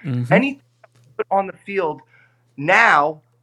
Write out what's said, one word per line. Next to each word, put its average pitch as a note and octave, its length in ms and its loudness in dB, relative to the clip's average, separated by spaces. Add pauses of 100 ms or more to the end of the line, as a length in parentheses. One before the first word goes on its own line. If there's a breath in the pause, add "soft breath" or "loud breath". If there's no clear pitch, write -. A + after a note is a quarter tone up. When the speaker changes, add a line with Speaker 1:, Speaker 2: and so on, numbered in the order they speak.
Speaker 1:
Mm-hmm. B2 280 -4
Speaker 2:
anything C4+ 300 0 (540)
put G#3+ 140 -6
on F#3+ 180 -2
the F3 80 -14 (100)
field E3+ 360 -6 (540 soft breath)
now D#3+ 640 2 (220)